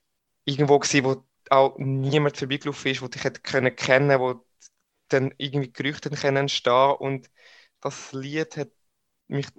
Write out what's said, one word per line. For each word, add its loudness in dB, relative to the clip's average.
irgendwo 4
gewesen, 2
wo -2
auch 4
niemand 0
vorbeigelaufen -4
ist, -4
wo -10
ich -10
hätte -4
können 0
kennen, 4
wo -4
dann 0
irgendwie -6
Gerüchte -8
können -2
entstehen. 2
Und -8
das -10
Lied -8
hat -8
mich -6